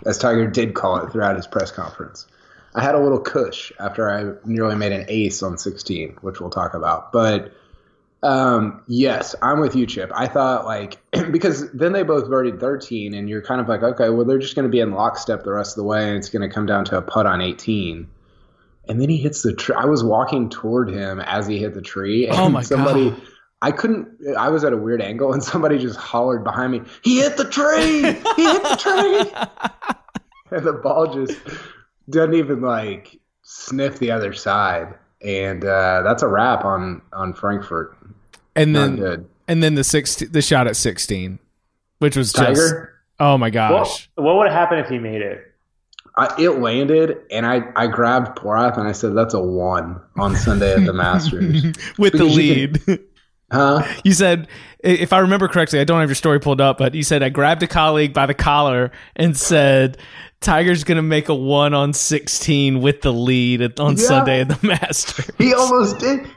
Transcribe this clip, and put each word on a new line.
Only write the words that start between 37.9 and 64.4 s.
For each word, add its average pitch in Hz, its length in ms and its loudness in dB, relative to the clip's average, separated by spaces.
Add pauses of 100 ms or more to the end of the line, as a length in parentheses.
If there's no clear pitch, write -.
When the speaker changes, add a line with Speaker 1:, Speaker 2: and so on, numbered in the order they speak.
Speaker 2:
And 156 180 4
Speaker 1:
Not 147 80 4
Speaker 2:
then, 135 160 0
Speaker 1:
good. 90 320 -6 (200)
Speaker 2:
and 165 140 2
then 156 120 4
the 139 80 2
sixteen, 143 480 -2
the 156 100 2
shot 131 280 2
at 107 80 -2
sixteen, 92 640 -4 (580)
which 143 180 0
was 120 160 0
Speaker 1:
Tiger? 127 220 4
Speaker 2:
just, 160 200 4 (440)
oh 143 180 4
my 117 140 0
gosh. 113 640 0
Speaker 3:
What, 147 100 -2
what 170 120 4
would 208 100 6
have 156 100 2
happened 165 260 2
if - 60 -10
he 127 120 -4
made 110 200 -6
it? - 320 -10 (640)
Speaker 1:
I, 123 220 0
it 170 120 4 (100)
landed, 139 560 2 (140)
and 110 140 -2
I, 120 180 2 (120)
I 117 140 2
grabbed 120 500 0
Porath, 117 400 0
and 104 100 -2
I 104 40 -2
said, 101 240 -2
"That's - 180 2
a 98 80 0
one 90 580 -2 (160)
on 98 200 0
Sunday 104 380 2
at 95 120 6
the 85 80 0
Masters." 151 720 2
Speaker 2:
<laughs> - 340 -6
With 202 140 6
the 160 80 4
Speaker 1:
Because 156 180 6
you 147 160 4
Speaker 2:
lead. 139 320 0
Speaker 1:
can, 190 120 2 (540)
huh? 139 300 4 (220)
Speaker 2:
You 196 80 6
said, 175 360 2 (360)
i-, 180 40 2
if 175 240 2
I 185 60 8
remember 190 300 4
correctly, 160 320 2
I 143 40 2
don't 165 160 4
have 151 80 2
your 135 60 -2
story 143 260 2
pulled 139 220 0
up, 135 160 4
but 131 160 0
you 151 80 -4
said, 143 200 2
"I 131 60 2
grabbed 147 360 2
a - 20 0
colleague 151 480 2
by 139 100 2
the 139 80 2
collar 143 600 2 (240)
and 160 200 2
said, 135 600 4 (420)
'Tiger's 170 440 2
gonna 160 180 2
make 156 260 0
a 156 60 2
one 143 400 2
on 143 180 2
sixteen 143 880 0
with 143 220 2
the 135 100 2
lead 123 480 2
at, 120 180 -2
on 143 200 2
Speaker 1:
Yeah. 220 80 4
Speaker 2:
Sunday 254 340 4